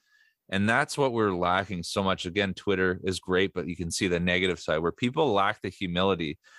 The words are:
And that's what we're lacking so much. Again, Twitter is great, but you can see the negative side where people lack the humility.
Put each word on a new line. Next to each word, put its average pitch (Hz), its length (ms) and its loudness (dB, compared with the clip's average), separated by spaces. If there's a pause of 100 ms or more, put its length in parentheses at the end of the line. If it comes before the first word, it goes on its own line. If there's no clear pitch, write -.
(480)
And 101 220 0
that's 135 280 0
what 135 140 2
we're 107 240 2
lacking 90 480 0
so - 200 -2
much. 95 220 -2
Again, 95 280 0
Twitter 92 500 0
is 92 160 -2
great, 92 340 0
but 85 140 -6
you 87 80 -8
can 85 160 -6
see 101 160 -2
the 87 140 0
negative 90 400 0
side 78 180 0
where 82 140 -2
people 123 400 0
lack 98 280 2
the 101 80 -8
humility. 87 680 0 (200)